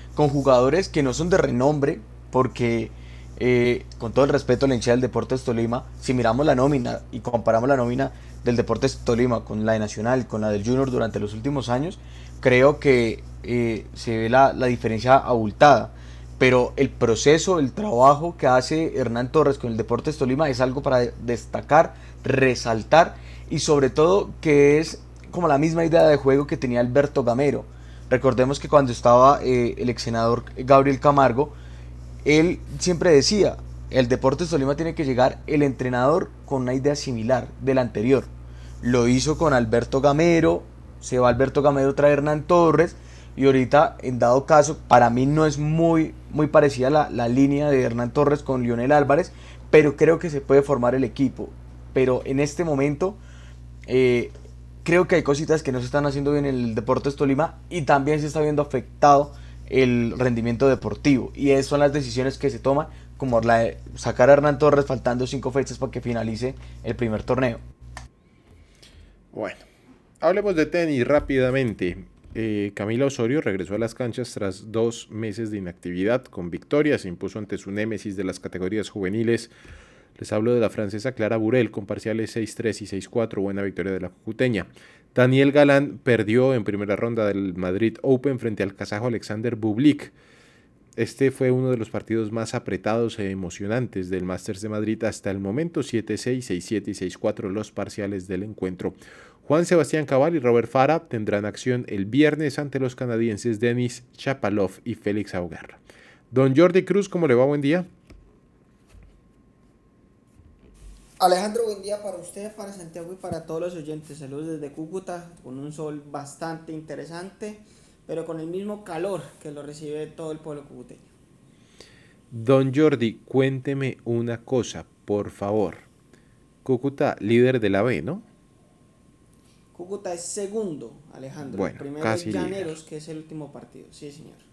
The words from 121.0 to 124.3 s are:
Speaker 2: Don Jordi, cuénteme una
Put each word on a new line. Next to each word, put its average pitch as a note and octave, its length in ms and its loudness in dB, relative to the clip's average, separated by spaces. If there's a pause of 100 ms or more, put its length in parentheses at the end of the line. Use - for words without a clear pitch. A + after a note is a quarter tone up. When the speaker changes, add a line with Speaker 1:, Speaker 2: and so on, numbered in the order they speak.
Speaker 2:
Don C3 420 0
Jordi, C#3 500 0
cuénteme C3+ 800 -4
una A#2 340 -4